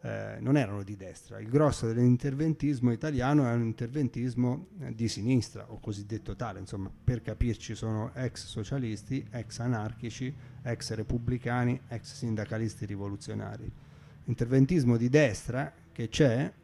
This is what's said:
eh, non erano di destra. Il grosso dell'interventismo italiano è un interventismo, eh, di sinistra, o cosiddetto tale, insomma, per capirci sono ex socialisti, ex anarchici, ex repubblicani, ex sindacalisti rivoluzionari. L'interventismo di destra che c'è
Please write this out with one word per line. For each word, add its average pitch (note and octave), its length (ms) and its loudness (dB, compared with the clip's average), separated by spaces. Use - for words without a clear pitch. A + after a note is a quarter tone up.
eh, G#2+ 380 -8
non C3+ 160 4
erano G#2 260 0
di G2+ 140 -10
destra. F#2+ 440 -14
Il G#2+ 80 -10
grosso C3+ 380 4
dell'interventismo B2+ 1040 4
italiano C#3 560 2
è A#2 60 2
un A#2+ 100 2
interventismo, B2 1040 -2
eh, B2+ 140 -8
di A2+ 140 0
sinistra, G#2+ 640 0
o G#2+ 80 -12
cosiddetto G#2 580 -8
tale, G#2 220 -6
insomma, G2 320 -8
per B2 160 2
capirci A2 540 -2
sono A2 400 -4
ex B2+ 320 -6
socialisti, B2 840 -6
ex - 280 -10
anarchici, A#2 760 -4
ex A#2 320 -4
repubblicani, A#2+ 920 0
ex - 260 -10
sindacalisti A2 720 -4
rivoluzionari. G#2 840 -6
L'interventismo C3 720 6
di A#2 120 2
destra C3 640 2
che A#2 160 -6
c'è C#3 420 4